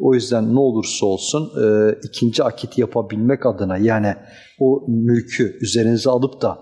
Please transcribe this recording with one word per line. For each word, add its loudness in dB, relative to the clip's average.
O 4
yüzden 0
ne 4
olursa 0
olsun, -4
e, 4
ikinci 0
akit -6
yapabilmek 0
adına -2
yani 2
o 2
mülkü 0
üzerinize 0
alıp -2
da -2